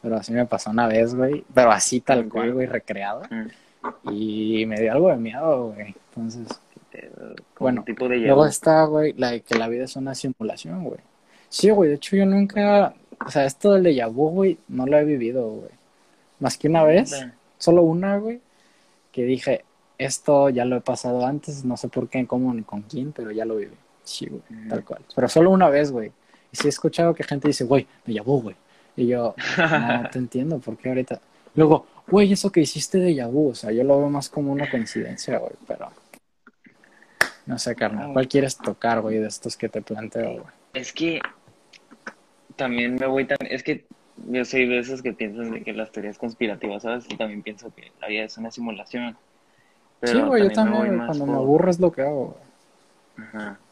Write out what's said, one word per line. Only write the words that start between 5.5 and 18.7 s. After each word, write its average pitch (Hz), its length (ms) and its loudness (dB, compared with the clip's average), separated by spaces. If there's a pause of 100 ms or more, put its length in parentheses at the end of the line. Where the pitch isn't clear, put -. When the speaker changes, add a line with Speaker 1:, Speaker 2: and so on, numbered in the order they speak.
Speaker 1:
güey. 101 200 -16 (220)
Entonces, 113 320 -10 (260)
Speaker 2:
Qué - 280 -20
pedo, - 340 -18 (180)
como - 120 -4
Speaker 1:
bueno, 123 160 0
Speaker 2:
un - 40 -14
tipo 117 220 -4
de 123 100 0
Speaker 1:
luego 135 240 6
Speaker 2:
déjà 156 40 8
vu. 147 40 2
Speaker 1:
está, 160 360 4
güey, 151 280 0
la 123 180 -2
de 117 100 -6
que - 140 -2
la 113 120 0
vida 120 160 -4
es 127 120 -10
una 135 200 -8
simulación, 151 680 -8
güey. - 140 -10 (500)
Sí, - 200 4
güey, 196 200 6
de 147 80 2
hecho - 180 -4
yo 196 100 6
nunca, 202 680 4 (320)
o - 40 -12
sea, 139 160 2
esto 202 280 4
del 190 100 6
déjà 127 280 4
vu, 143 180 2
güey, 185 280 2 (120)
no 127 180 -4
lo 147 100 4
he 151 60 6
vivido, 127 460 -2
güey. 107 200 -12 (680)
Más 131 180 -2
que 151 120 -2
una 160 140 6
vez, 160 280 6
Speaker 2:
Neta. 131 220 -12 (260)
Speaker 1:
solo 170 240 8
una, 180 340 2
güey, 226 220 -6 (720)